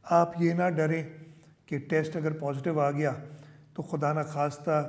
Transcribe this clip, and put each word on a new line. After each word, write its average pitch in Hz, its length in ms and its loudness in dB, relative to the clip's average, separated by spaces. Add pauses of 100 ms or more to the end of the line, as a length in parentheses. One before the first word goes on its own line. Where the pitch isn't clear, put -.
आप 170 320 6
ये 170 120 4
ना 180 160 2
डरें 156 420 0 (560)
कि 143 120 -4
टेस्ट 156 380 0
अगर 156 160 -2
पॉजिटिव 151 480 -2
आ 143 100 2
गया 147 200 0 (640)
तो 165 80 -6
खुदा 151 300 -2
ना 151 100 0
खास्ता 151 640 0